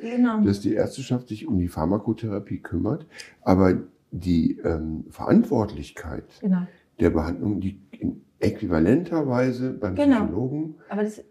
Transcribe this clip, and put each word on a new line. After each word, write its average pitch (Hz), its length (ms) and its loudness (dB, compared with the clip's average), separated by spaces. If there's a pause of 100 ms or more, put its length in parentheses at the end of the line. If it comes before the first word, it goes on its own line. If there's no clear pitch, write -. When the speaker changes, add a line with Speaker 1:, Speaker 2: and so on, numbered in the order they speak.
Speaker 1:
genau. 233 440 0
Speaker 2:
dass 101 160 2
die - 140 -2
Ärzteschaft - 540 -2
sich 107 200 -10
um 101 100 0
die 87 80 0
Pharmakotherapie 101 920 -4
kümmert, - 460 -4 (360)
aber 92 320 6 (380)
die, 87 520 2
ähm, 80 460 -2
Verantwortlichkeit - 1120 0 (160)
Speaker 1:
Genau. 185 180 0 (420)
Speaker 2:
der 85 100 6
Behandlung 85 500 -2
liegt - 400 -8
in - 200 -4 (180)
äquivalenter 135 880 2
Weise 127 440 0
beim 95 240 -4
Speaker 1:
Genau. 277 240 4
Speaker 2:
Psychologen. 131 560 -4 (120)
Speaker 1:
Aber 202 140 -4
das 214 180 -6 (100)